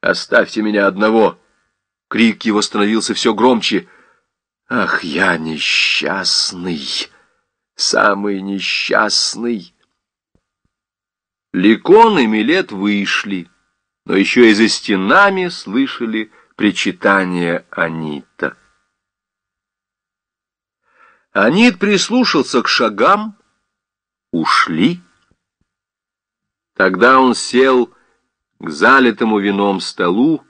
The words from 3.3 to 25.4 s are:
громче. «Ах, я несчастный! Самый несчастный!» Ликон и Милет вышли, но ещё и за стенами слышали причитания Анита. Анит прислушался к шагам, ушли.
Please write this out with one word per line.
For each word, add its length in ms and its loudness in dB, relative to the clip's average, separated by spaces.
громче. 540 0
«Ах, 340 -4
я 360 -2
несчастный! 1700 -4
Самый 680 -2
несчастный!» 1300 -4
Ликон 640 4
и 80 2
Милет 440 0
вышли, 760 -4
но 100 -4
ещё 300 4
и 80 8
за 160 4
стенами 800 0
слышали 840 -6
причитания 1120 -2
Анита. 880 -8
Анит 460 4
прислушался 840 0
к 60 -4
шагам, 720 0
ушли. 680 -2